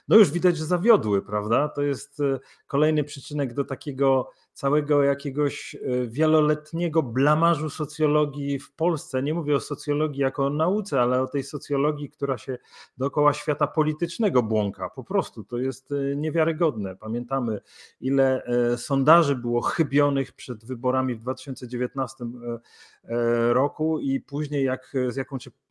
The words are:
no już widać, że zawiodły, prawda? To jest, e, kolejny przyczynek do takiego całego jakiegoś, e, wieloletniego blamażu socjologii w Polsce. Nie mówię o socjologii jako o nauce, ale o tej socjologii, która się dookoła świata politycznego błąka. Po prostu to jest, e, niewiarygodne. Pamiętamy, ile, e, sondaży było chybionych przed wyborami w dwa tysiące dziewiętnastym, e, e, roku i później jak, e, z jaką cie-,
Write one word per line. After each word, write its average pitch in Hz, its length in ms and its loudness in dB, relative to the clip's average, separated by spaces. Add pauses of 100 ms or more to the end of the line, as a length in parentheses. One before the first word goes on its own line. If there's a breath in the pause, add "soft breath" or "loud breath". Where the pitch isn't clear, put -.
no 156 80 6
już 185 140 8
widać, 175 260 2
że 156 80 -6
zawiodły, 156 580 2
prawda? 107 460 0
To 143 140 -4
jest, 143 380 -4
e, 139 180 0 (280 soft breath)
kolejny 151 380 2
przyczynek 143 500 -6
do 135 100 -2
takiego 135 640 0 (220 loud breath)
całego 147 500 2
jakiegoś, 139 720 -2
e, 139 40 -14 (280)
wieloletniego 156 960 0
blamażu 147 680 2
socjologii 147 880 0
w - 140 -14
Polsce. 151 500 -2
Nie 147 120 -2
mówię 147 220 0
o 131 40 2
socjologii 147 600 -4
jako 135 260 0
o 139 40 0
nauce, 170 500 0
ale 127 220 2
o 131 40 0
tej 135 160 -4
socjologii, 143 680 -2
która 135 280 -4
się 131 200 -8 (400 loud breath)
dookoła 143 340 2
świata 143 340 -2
politycznego 156 760 0
błąka. 104 480 -2
Po 127 140 -12
prostu 170 400 -4
to 120 140 -6
jest, 131 340 -6
e, 139 240 -2
niewiarygodne. 151 800 0
Pamiętamy, 117 640 -4 (400 loud breath)
ile, 135 440 2
e, 120 340 2
sondaży 143 580 4
było 120 240 0
chybionych 139 720 0
przed 110 320 -12
wyborami 127 500 -2
w 113 60 -10
dwa 127 140 -4
tysiące 127 340 -10
dziewiętnastym, 123 760 -6
e, - 680 -10
e, 120 380 2
roku 147 460 0
i 135 220 -2
później 143 440 -4
jak, 131 300 -4
e, 127 180 0
z 117 40 -6
jaką 131 220 -6
cie-, - 120 -12 (200)